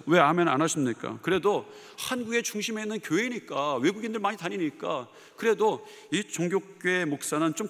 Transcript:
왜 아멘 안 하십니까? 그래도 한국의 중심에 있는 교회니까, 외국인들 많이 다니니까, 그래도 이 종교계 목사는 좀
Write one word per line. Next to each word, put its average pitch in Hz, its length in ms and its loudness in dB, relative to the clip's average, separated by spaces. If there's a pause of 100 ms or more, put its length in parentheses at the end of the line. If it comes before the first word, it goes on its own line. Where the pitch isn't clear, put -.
왜 170 140 6
아멘 170 280 6
안 139 140 2
하십니까? 131 640 -2
그래도 175 440 0 (300)
한국의 233 460 -2
중심에 214 400 -4
있는 214 160 -4
교회니까, 151 800 -2
외국인들 214 420 0
많이 202 180 -2
다니니까, 170 680 -4 (280)
그래도 214 480 2 (280)
이 202 140 0
종교계 180 800 -2
목사는 151 500 0
좀 214 140 -2